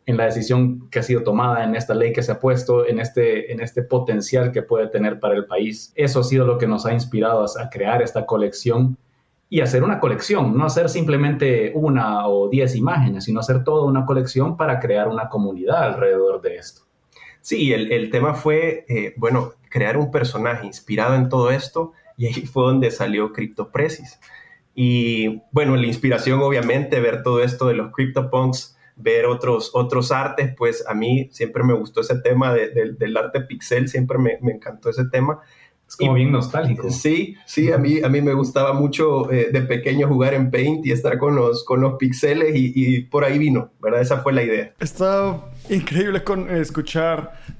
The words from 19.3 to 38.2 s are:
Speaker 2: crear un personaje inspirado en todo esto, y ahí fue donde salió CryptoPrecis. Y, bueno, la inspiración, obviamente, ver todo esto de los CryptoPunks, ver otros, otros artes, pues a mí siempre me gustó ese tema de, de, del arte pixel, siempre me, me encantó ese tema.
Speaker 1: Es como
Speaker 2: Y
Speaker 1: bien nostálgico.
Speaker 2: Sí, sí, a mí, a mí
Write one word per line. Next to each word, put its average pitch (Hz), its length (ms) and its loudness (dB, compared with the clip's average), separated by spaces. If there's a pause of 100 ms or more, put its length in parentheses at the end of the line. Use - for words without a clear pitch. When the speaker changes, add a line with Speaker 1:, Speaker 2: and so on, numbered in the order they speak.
Speaker 2:
crear 113 280 0
un 147 160 0
personaje 120 520 -2
inspirado 110 520 -2
en 127 120 2
todo 127 220 2
esto, 165 420 -4 (240)
y 120 100 -2
ahí 123 200 -6
fue 131 160 -2
donde 127 300 2
salió 104 400 -2
CryptoPrecis. 123 880 -6 (560)
Y, 117 760 0
bueno, 139 240 2
la 123 140 2
inspiración, 131 520 0
obviamente, 135 600 0
ver 120 240 0
todo 123 180 2
esto 123 240 0
de 117 80 2
los 107 180 -4
CryptoPunks, 131 840 -2 (160)
ver 113 320 2
otros, 123 480 0
otros 123 380 0
artes, 131 440 -2
pues 117 320 -2
a 110 60 -4
mí 127 380 0
siempre 120 320 -2
me 123 100 4
gustó - 280 -2
ese 127 180 -2
tema 127 340 2
de, 110 140 2
de, 113 240 0
del 110 240 -4
arte 110 240 -2
pixel, 123 480 -2
siempre 131 300 0
me, 120 220 2
me 120 120 0
encantó - 360 -8
ese 127 180 0
tema. 135 340 -2 (480)
Speaker 1:
Es - 80 -20
como 135 160 2
Speaker 2:
Y 127 80 4
Speaker 1:
bien 139 120 4
nostálgico. 127 580 -2
Speaker 2:
Sí, 156 540 -2
sí, - 260 0
a - 60 2
mí, 147 260 2
a 131 60 0
mí 143 140 2